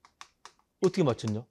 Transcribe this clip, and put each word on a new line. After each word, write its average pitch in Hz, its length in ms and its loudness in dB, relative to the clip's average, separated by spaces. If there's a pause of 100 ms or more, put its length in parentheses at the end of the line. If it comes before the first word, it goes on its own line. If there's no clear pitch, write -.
(840)
어떻게 185 200 4
맞췄냐? 113 480 -2